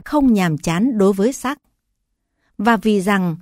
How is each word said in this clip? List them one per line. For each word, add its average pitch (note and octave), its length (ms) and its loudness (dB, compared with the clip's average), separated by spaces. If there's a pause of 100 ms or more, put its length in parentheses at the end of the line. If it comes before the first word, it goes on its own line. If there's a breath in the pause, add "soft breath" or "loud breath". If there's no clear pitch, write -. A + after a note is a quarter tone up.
không C#4 280 2
nhàm F3 240 0
chán G3+ 400 -2
đối G3 160 4
với G3+ 200 -2
sắc. C4+ 280 -8 (960)
Và A3 200 2
vì G#3 240 0
rằng, F3+ 400 0